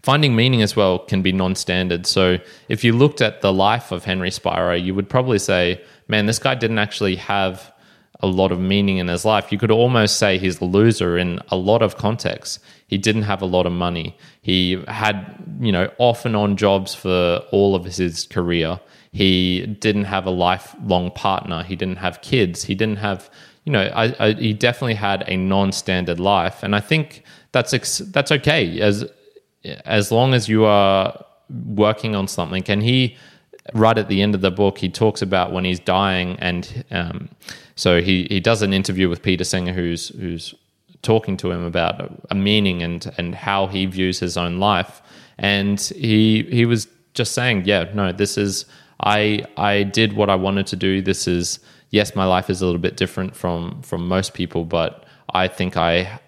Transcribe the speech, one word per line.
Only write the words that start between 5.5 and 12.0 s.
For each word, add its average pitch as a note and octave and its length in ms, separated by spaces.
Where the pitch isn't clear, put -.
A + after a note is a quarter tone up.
"Man, G#2+ 180
this A#2 120
guy C3 160
didn't A2+ 240
actually G2+ 380
have F#2+ 560
a G2+ 60
lot F#2 260
of F2+ 80
meaning G2 380
in F2+ 100
his F2 160
life." G#2+ 280
You G#2 60
could G#2+ 120
almost A2+ 480
say F#2+ 200
he's F#2 220
a F#2+ 40
loser F#2 540
in F2 300
a F#2 80
lot G#2 260
of G2 140
contexts. - 600